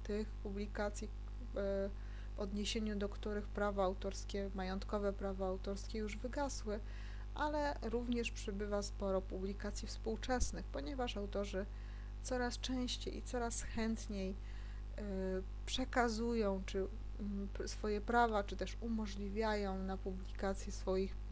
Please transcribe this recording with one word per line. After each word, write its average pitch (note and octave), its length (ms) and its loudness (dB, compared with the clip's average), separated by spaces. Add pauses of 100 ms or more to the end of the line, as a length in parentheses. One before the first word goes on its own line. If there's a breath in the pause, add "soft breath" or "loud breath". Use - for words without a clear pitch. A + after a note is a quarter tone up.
tych G#3+ 260 0
publikacji, G#3 800 -2
e, - 20 -6 (1300 loud breath)
w - 40 -4
odniesieniu G#3 560 0
do G3+ 120 2
których G#3 400 -2
prawa G3+ 360 4
autorskie, G3 720 0
majątkowe G3 580 2
prawa G3 340 0
autorskie G3 520 0
już G#3+ 180 0
wygasły, B3 640 0 (540 loud breath)
ale D4 480 2
również A#3 480 2
przybywa G3+ 520 0
sporo F#3+ 400 2
publikacji G3 680 -2
współczesnych, A3 760 0
ponieważ C4+ 500 -2
autorzy G3+ 500 0 (560 loud breath)
coraz B3 360 0
częściej - 580 0
i A3 60 -4
coraz A#3 400 0
chętniej, G#3+ 760 0 (600 loud breath)
e, G#3+ 40 -4 (640)
przekazują A3+ 1000 2
czy, F#3+ 200 2 (340)
mm, G3+ 280 0
p-, - 200 -2
swoje G#3 320 0
prawa, A3+ 440 6
czy F#3+ 120 -2
też - 240 -2
umożliwiają G#3 1000 0
na F#3+ 180 0
publikację F#3+ 760 -2
swoich, F#3+ 440 2 (160)